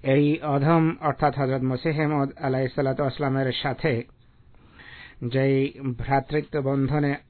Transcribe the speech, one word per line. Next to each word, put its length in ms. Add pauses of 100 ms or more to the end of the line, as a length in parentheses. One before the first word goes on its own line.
এই 380
অধম 600
অর্থাৎ 380
হযরত 220
মসিহ 460
মাউদ 220 (120)
আলাইহিস 340
সালাতু 280
ওয়াস 140
সালামের 360
সাথে 500 (1200)
যেই 460 (240)
ভ্রাতৃত্ব 640
বন্ধনে 540 (140)